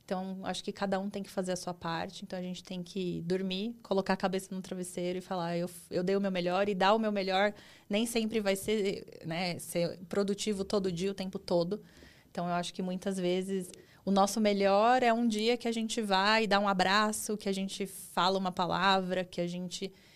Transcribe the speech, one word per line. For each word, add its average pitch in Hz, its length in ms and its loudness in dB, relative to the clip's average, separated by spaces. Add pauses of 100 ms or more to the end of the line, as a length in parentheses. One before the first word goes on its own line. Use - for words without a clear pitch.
Então, 190 400 -6
acho 185 200 -4
que 202 80 -6
cada 196 280 -2
um 196 80 -4
tem 202 140 -6
que - 80 -12
fazer 185 220 -4
a 180 40 -2
sua 180 160 -6
parte. 175 520 -6
Então, 190 140 -8
a 180 40 -6
gente 180 200 -8
tem 180 200 -8
que 175 420 -4
dormir, 190 580 -2
colocar 196 300 0
a 190 40 2
cabeça 190 380 -2
no 185 60 -6
travesseiro 180 580 -6
e 180 40 -8
falar, 175 340 -4
"Eu, 170 140 -2 (200)
eu 180 120 0
dei 190 140 2
o 202 40 2
meu 196 100 0
melhor." 185 380 0
E 208 60 0
dar 190 200 4
o 226 40 4
meu 220 140 2
melhor 196 420 2 (340)
nem 208 160 2
sempre 226 360 0
vai 196 160 2
ser, 202 500 -2 (180)
né, 165 340 -4
ser 170 400 -2 (100)
produtivo 202 560 -2
todo 196 280 0
dia, 180 180 -2
o 196 40 -6
tempo 190 240 -6
todo. 180 420 0 (500)
Então, 175 160 -6
eu 175 60 -2
acho 175 220 -2
que 190 80 -6
muitas 185 340 -4
vezes 185 540 0 (340)
o 190 60 0
nosso 196 300 4
melhor 208 640 6
é 233 100 6
um 233 140 2
dia 220 300 2
que 240 120 -4
a 233 40 0
gente 226 300 -2
vai 208 420 4
e - 20 0
dá 196 120 4
um 208 100 2
abraço, 208 680 2
que 202 120 -4
a 196 40 0
gente 196 340 -4
fala 190 520 0
uma 185 140 0
palavra, 185 720 2
que 180 160 -8
a 175 60 0
gente 180 440 -6 (260)